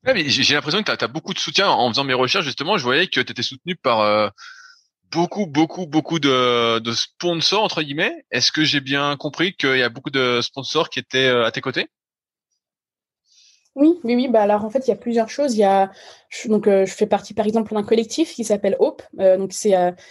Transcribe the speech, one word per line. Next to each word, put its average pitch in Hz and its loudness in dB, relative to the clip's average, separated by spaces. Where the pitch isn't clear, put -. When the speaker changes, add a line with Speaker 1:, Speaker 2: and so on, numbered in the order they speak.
Speaker 1:
Ouais, 262 2
mais 160 0
j'ai, 117 0
j'ai 147 2
l'impression 151 0
que 208 -4
t'as, 120 -2
t'as 117 -4
beaucoup 160 -8
de - -6
soutien. 190 0
En 123 2
faisant 135 -2
mes 135 0
recherches, 131 0
justement, 151 -2
je 131 -4
voyais 147 2
que - -2
t'étais 120 -4
soutenue 170 -8
par, 120 0
euh, 104 2
beaucoup, 175 -2
beaucoup, 160 -2
beaucoup 156 0
de, 123 2
de 117 -4
sponsors, 175 -2
entre 175 -2
guillemets. 175 -4
Est-ce 123 -2
que 156 0
j'ai 143 0
bien 143 -2
compris 160 -4
qu'il 135 0
y 127 2
a 120 0
beaucoup 120 -10
de 127 0
sponsors 151 -4
qui - -8
étaient, 131 0
euh, 123 4
à 117 0
tes - -8
côtés ? 160 -4
Speaker 2:
Oui, 311 4
oui, 240 2
oui. 254 0
Bah, 220 4
alors, 208 2
en 214 -6
fait, 262 -2
il - 4
y 240 2
a 233 -2
plusieurs 226 -2
choses. 285 -2
Il 214 0
y 208 6
a, 196 4
je, - -10
donc, 214 2
euh, 196 6
je 185 -10
fais 208 0
partie, 202 -2
par 208 -2
exemple, 220 -2
d'un 208 -2
collectif 226 0
qui 233 -8
s'appelle 202 0
Hope. 294 0
Euh, 190 6
donc, 190 -4
c'est, 196 2
euh, 180 2